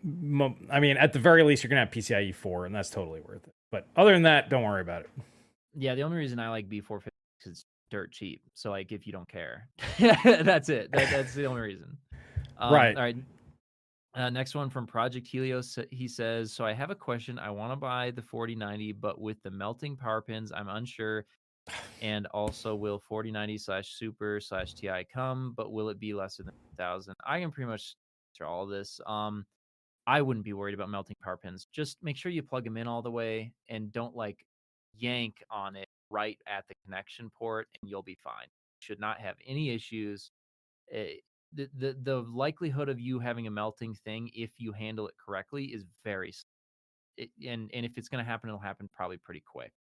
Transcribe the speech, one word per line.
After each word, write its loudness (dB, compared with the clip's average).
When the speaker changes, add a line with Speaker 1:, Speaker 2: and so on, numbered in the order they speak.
Speaker 1:
mo-, 2
I 8
mean, 8
at 8
the 2
very 12
least, 8
you're -4
gonna 8
have -8
P -2
C 0
I 6
E 0
four, -4
and -4
that's -2
totally -6
worth -16
it. -20
But -4
other 12
than 10
that, 8
don't 6
worry 2
about -4
it. -14
Speaker 2:
Yeah, 0
the 0
only 0
reason -2
I -4
like -4
B -4
four -8
fifty -12
is -20
'cause -14
it's -18
dirt -6
cheap. -12
So, -8
like, -6
if -10
you -10
don't -12
care, -12
<laughs> -6
that's 8
it. 0
That, 4
that's 0
the -2
only -2
reason. -10
Um, 6
Speaker 1:
Right. 10
Speaker 2:
all 0
right. 2
Uh, -2
next -2
one -2
from -6
Project -2
Helios. -4
He -6
says, -2
"So -4
I 0
have -4
a -6
question. -6
I -8
wanna -6
buy -4
the -10
forty -6
ninety, -6
but -4
with -8
the -10
melting -8
power -2
pins, -8
I'm -8
unsure. -4
And -2
also, -4
will -2
forty -6
ninety -6
slash -6
Super -4
slash -6
T -6
I -4
come, -6
but -6
will -4
it -8
be -6
less -6
than -14
a -20
thousand?" -6
I -2
can -4
pretty -8
much -10
answer -10
all -6
this. -10
Um, -4
I 6
wouldn't 0
be -8
worried -4
about -6
melting -8
power -6
pins. -16
Just -8
make -6
sure -8
you -4
plug -6
'em -8
in -6
all -4
the -6
way -4
and -8
don't, -8
like, -8
yank -4
on -8
it -12
right -4
at -8
the -18
connection -12
port, -6
and -14
you'll -8
be -16
fine. -14
You -20
should -12
not -6
have -10
any -4
issues. -8
Eh, -8
the, -8
the, -4
the 0
likelihood -4
of -4
you -4
having -4
a -6
melting -6
thing, -10
if -8
you -8
handle -8
it -14
correctly, -8
is -12
very -6
s-, -18
it, -12
and, -8
and -6
if -8
it's -14
gonna -6
happen, -6
it'll -10
happen -10
probably -8
pretty -16
quick. -16